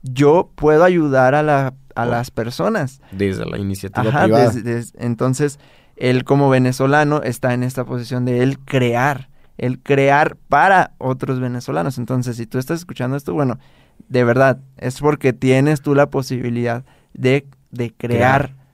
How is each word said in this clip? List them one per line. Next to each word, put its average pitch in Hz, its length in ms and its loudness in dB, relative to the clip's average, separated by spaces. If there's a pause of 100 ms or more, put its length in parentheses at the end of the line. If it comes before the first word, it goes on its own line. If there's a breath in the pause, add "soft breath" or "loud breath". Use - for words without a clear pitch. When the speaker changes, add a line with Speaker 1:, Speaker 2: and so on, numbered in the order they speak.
Speaker 1:
"Yo 143 520 2
puedo 151 280 4
ayudar 143 520 4
a 151 80 2
la, 139 300 0 (220)
a 117 80 -4
Speaker 2:
Oh. 120 60 -2
Speaker 1:
las 120 220 -4
personas". 143 720 -4 (100)
Speaker 2:
Desde 95 340 -4
la - 120 -8
iniciativa 98 520 -4
Speaker 1:
Ajá, - 140 0
Speaker 2:
privada. 113 280 4
Speaker 1:
des-, 110 120 -6
des-, 117 340 -6
entonces, 127 640 -4 (380 soft breath)
él 127 260 0
como 139 260 2
venezolano 135 720 2
está 123 300 -4
en 123 100 -4
esta 127 220 -6
posición 123 400 -6
de 123 180 0
él 135 160 0
crear, 127 680 -2 (280)
él 127 220 -4
crear 139 580 2 (120)
para 175 480 4
otros 131 420 -4
venezolanos. 127 580 -4
Entonces, 123 400 -4
si 117 80 -8
tú 131 140 -6
estás 156 200 -4
escuchando 135 380 -8
esto, 175 160 -6
bueno, 139 240 -2 (520 soft breath)
de 127 160 2
verdad, 127 340 4 (180)
es 127 220 -8
porque 147 340 0
tienes 135 480 2
tú 143 140 0
la 143 140 4
posibilidad 120 720 -4 (300 soft breath)
de, 135 340 0 (240)
de 120 220 -8
crear 127 580 0
Speaker 2:
Crear. - 40 -20 (180)